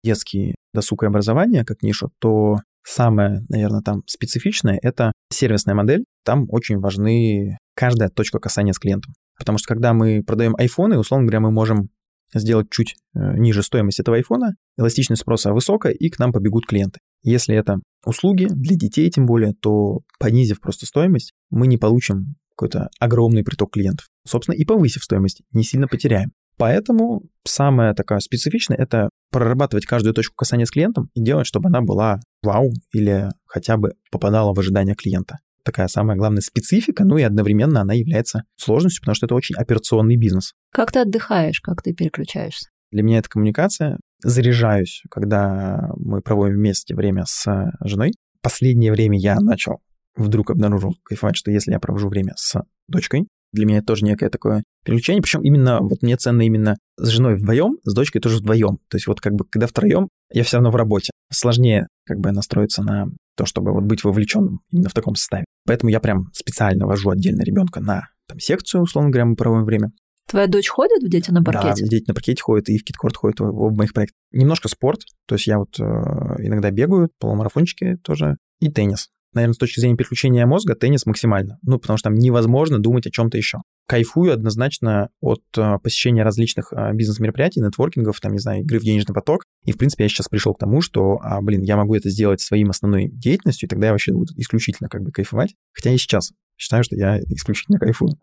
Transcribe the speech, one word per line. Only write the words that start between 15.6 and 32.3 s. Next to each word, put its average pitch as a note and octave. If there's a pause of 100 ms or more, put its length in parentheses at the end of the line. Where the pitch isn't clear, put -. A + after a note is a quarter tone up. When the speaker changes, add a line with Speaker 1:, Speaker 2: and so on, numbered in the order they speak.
Speaker 1:
и -
к -
нам B2
побегут G#2+
клиенты. G2 (240)
Если A#2
это G#2 (240)
услуги, F#3
для D#3+
детей D#3+
тем C3+
более, A2+
то, G#2 (180)
понизив A2
просто -
стоимость, E3+ (180)
мы B2
не B2
получим G#2+ (200)
какой-то - (100)
огромный A#2
приток -
клиентов. G2 (180)
Собственно, -
и D3+
повысив F3+
стоимость, G2 (100)
не A2
сильно C3+
потеряем. A2 (240)
Поэтому G#3+ (200)
самое B2
такое G2+
специфичное — -
это A2+ (200)
прорабатывать B2
каждую A2+
точку A2+
касания A#2+
с A#2
клиентом E3+
и A#2
делать, A#2+
чтобы F#3
она B2+
была G#2 (220)